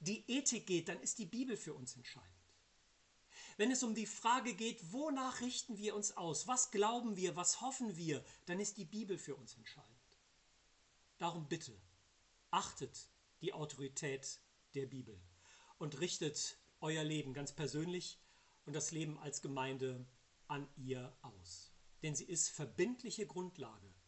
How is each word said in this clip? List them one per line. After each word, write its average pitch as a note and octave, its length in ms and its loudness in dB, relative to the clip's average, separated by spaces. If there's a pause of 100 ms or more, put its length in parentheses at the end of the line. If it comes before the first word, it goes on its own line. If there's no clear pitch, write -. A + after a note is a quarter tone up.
die G3+ 300 -2
Ethik B3 360 2
geht, E3+ 220 2
dann F3+ 140 -2
ist - 160 0
die G#3+ 80 -4
Bibel A#3 320 -2
für D3+ 160 -6
uns B2+ 200 -8
entscheidend. A#2+ 360 -14 (1300)
Wenn A3 120 6
es B3+ 120 4
um A3 120 4
die A3 120 0
Frage A#3 480 2
geht, F#3 380 -2
wonach C4 500 0
richten A#3+ 340 -2
wir G#3 180 -2
uns G#3 220 -2
aus, E3 320 -2
was B3 220 4
glauben A3 460 4
wir, F3+ 200 2
was F3 240 4
hoffen A#3 380 -2
wir, D#3 260 0 (220)
dann F3+ 120 0
ist G3+ 200 -2
die F#3+ 80 -6
Bibel G3+ 320 -2
für C#3 180 -6
uns B2 180 -14
entscheidend. - 640 -18 (1000)
Darum E3 280 0
bitte, C#3 320 -6 (720)
achtet - 600 0 (320)
die D#3+ 100 0
Autorität C#3 880 -2 (320)
der C#3 140 0
Bibel A2+ 340 -8 (560)
und C#3 240 -2
richtet - 560 0 (240)
euer D#3 240 2
Leben D3+ 300 4
ganz C#3+ 180 0
persönlich D#3+ 640 4 (460)
und D#3 100 -2
das D3+ 160 4
Leben D#3 280 2
als C#3+ 240 -2
Gemeinde C3 640 2 (420)
an C#3+ 180 0 (100)
ihr B2+ 440 -2
aus. G2 540 -14 (280)
Denn D3+ 140 2
sie - 80 -2
ist - 240 2
verbindliche G#3 800 0
Grundlage B2 680 -8 (140)